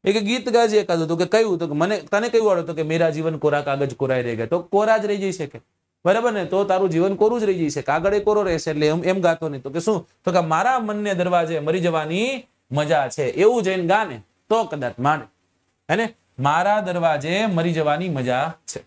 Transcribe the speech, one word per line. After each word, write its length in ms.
એ 80
કે, 80
"ગીત 280
ગાજે 320
એકાદું." 280
તો 80
કે, 80
"કયું?" 340
તો 80
કે, 60
"મને, 240
તને 320
કયું 220
આવડે?" 120
તો 120
કે, 80
"મેરા 280
જીવન 260
કોરા 240
કાગજ 340
કોરાય 280
રહે 140
ગયા." 100
તો 120
કોરા 380
જ 100
રહી 100
જઈ 160
શકે, 280
બરાબર 280
ને? 120
તો 200
તારું 260
જીવન 240
કોરું 260
જ 40
રહી 240
જશે, 140
કાગળે 380
કોરો 220
રહેશે. 280
એટલે 160
એમ, 180
એમ 160
ગાતો 280
નહીં. 140
તો 80
કે, 100
"શું?" 280
તો 80
કે, 80
"મારા 380
મનને 360
દરવાજે 460
મરી 200
જવાની 680
મજા 360
છે." 140
એવું 400
જઈને 240
ગાને 340
તો 160
કદાચ 340
માને, 260
હે 60
ને? 180
"મારા 420
દરવાજે 680
મરી 260
જવાની 360
મજા 460
છે." 100